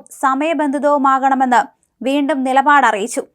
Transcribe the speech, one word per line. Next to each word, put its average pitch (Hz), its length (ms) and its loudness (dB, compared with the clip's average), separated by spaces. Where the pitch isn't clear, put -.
സമയബന്ധിതവുമാകണമെന്ന് 269 1400 0
വീണ്ടും 277 440 -2
നിലപാട് 269 460 4
അറിയിച്ചു. 214 320 -4